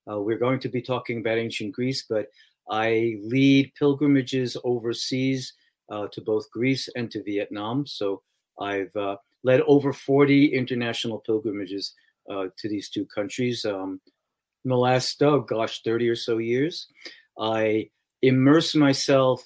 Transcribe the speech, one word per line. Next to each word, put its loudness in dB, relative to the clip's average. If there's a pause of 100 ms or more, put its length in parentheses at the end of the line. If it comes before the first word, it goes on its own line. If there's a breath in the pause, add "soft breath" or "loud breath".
Uh, -6
we're 0
going 0
to -6
be -6
talking -6
about -2
ancient -6
Greece, -4
but -2 (440 soft breath)
I 0
lead 4
pilgrimages 0
overseas, -2 (380)
uh, -6
to -12
both -2
Greece -2
and -6
to -8
Vietnam. -4
So -4 (380)
I've, -4
uh, -4 (260)
led 4
over 4
forty 4
international -2
pilgrimages, -4 (380)
uh, -4 (100)
to -8
these -6
two -6
countries, -4
um, -6 (640)
in -4
the 2
last, 2
oh 4
gosh, -4
thirty 0
or 2
so -2
years. -2 (500 loud breath)
I 0 (320)
immerse 6
myself 4